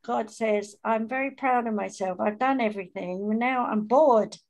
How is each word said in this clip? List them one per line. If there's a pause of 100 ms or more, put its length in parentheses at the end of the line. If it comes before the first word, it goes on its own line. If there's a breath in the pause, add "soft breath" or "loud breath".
God
says,
"I'm
very
proud
of
myself.
I've
done
everything.
Now
I'm
bored. (140)